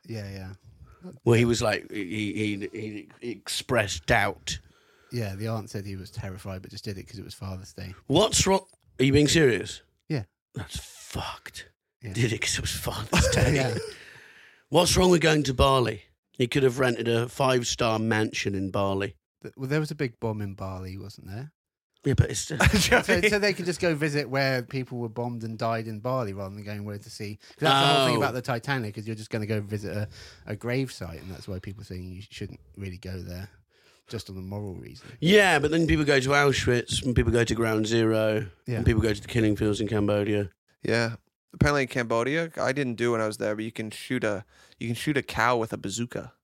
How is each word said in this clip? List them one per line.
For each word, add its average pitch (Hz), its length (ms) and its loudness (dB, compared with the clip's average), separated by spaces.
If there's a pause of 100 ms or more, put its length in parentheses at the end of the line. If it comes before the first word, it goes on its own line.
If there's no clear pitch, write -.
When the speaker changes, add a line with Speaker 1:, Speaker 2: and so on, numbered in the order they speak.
Speaker 1:
Yeah, 104 240 -10
yeah. 95 200 -10 (720)
Speaker 2:
Well, 117 140 6
he 120 80 6
was 117 160 0
like, 107 300 -2
he, 104 840 -4
he, 107 340 -10 (140)
he 120 100 -10
expressed - 720 -4
doubt. 104 540 0 (540)
Speaker 1:
Yeah, 104 220 -6
the 107 120 -6
aunt 110 220 -6
said 98 160 -8
he 98 100 -10
was 92 160 -12
terrified, 95 500 -10
but - 100 -18
just 107 120 -16
did 101 140 -8
it 90 100 -14
'cause 104 120 -16
it 92 60 -14
was - 80 -16
Father's 95 380 -12
Day. 92 220 -14 (140)
Speaker 2:
What's 180 380 4
wrong? 190 200 2 (340)
Are 131 60 6
you 135 80 6
being 147 160 6
serious? 123 520 2 (280)
Speaker 1:
Yeah. 135 140 -2 (320)
Speaker 2:
That's - 220 -10
fucked. - 920 -12 (320)
Speaker 1:
Yeah. 104 120 -12
Speaker 2:
Did 113 200 0
it 107 80 -4
'cause - 140 -2
it - 60 -4
was - 100 -4
Father's - 560 0
Speaker 1:
<laughs> - 40 4
Speaker 2:
Day. 143 240 4
Speaker 1:
Yeah. 131 200 0 (920)
Speaker 2:
What's 165 280 4
wrong 185 140 6
with 170 100 6
going 156 220 4
to 127 100 -2
Bali? 123 500 2 (280)
He 123 160 0
could 139 160 2
have 127 160 4
rented 117 280 2
a 117 220 2
five-star 120 680 0
mansion 110 560 0
in 95 160 -4
Bali. 98 440 0 (280)
Speaker 1:
Th-, - 120 -14
well, 131 140 -8
there 151 100 0
was 151 120 -4
a 151 40 -8
big 135 240 -6
bomb 107 220 -4
in 98 140 -8
Bali, 95 420 -10
wasn't 98 300 -16
there? 123 240 -12 (520)
Speaker 2:
Yeah, 135 120 2
but - 160 4
it's - 100 -4
Speaker 3:
<laughs> - 460 4
Speaker 1:
So, - 140 6
so 208 380 4
they 196 140 2
can 180 120 -4
just 175 140 -2
go 170 140 4
visit 147 360 0
where 131 340 2
people 127 340 -6
were 120 120 -4
bombed 120 340 -6
and 113 160 -8
died 113 280 -2
in 107 120 -8
Bali 120 340 -2
rather 98 220 -8
than 104 80 -12
going 104 220 -8
where 104 120 -8
to - 120 -16
see. 104 280 -10 (120)
'Cause - 100 -20
that's 143 280 4
the 143 80 6
whole 135 120 4
thing 123 80 2
Speaker 2:
Oh. - 40 2
Speaker 1:
about 117 140 2
the 123 80 -4
Titanic, 120 560 -4
is 104 80 -10
you're 113 100 -6
just 107 140 -14
gonna 107 160 -4
go 107 160 -2
visit 101 340 -6
a, 104 120 -2 (400)
a 107 80 -6
grave 123 360 -4
site, 85 300 -12
and 90 100 -14
that's - 160 -14
why 92 120 -8
people 101 220 -14
are 101 40 -16
saying 92 260 -12
you 92 180 -14
shouldn't - 300 -12 (160)
really 95 220 -10
go 92 240 -12
there, 90 280 -12 (600)
just 107 200 -10
on 95 80 -12
a 92 40 -10
moral 98 320 -8
reason. - 320 -16 (160)
Speaker 2:
Yeah, 180 380 6
but 147 120 2
then 165 160 4
people 156 160 4
go 143 160 4
to 127 100 0
Auschwitz, 135 760 2
and 120 100 0
people 123 160 4
go 117 140 4
to 113 100 -2
Ground 110 320 0
Zero, 110 600 2 (180)
Speaker 1:
Yeah. 120 120 -4
Speaker 2:
and 117 100 -2
people 110 160 4
go 107 100 2
to 104 80 -6
the - 60 -16
killing 107 280 2
fields 104 240 0
in 107 80 -2
Cambodia. 104 600 0 (320)
Speaker 3:
Yeah. 113 340 0 (380)
Apparently 147 300 4
in 123 40 -2
Cambodia, 127 720 -2
I 123 140 2
didn't 131 220 -2
do 120 160 2
when 113 100 2
I 107 60 0
was - 100 -4
there, 107 180 -2
but 110 80 -6
you 113 80 -6
can 110 200 -8
shoot 123 320 -4
a, 104 200 -2 (360)
you 113 80 -6
can 117 80 -2
shoot 147 220 -2
a 127 40 2
cow 120 340 2
with 110 160 -2
a 104 60 -6
bazooka. 104 560 -6 (100)